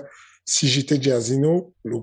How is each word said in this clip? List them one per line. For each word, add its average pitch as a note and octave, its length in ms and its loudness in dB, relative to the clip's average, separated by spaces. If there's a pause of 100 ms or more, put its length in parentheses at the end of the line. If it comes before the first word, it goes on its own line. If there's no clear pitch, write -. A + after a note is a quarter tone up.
(460)
si - 220 0
j'étais C3+ 320 0
Giazino, C3+ 760 0 (100)
le, A#2 180 -6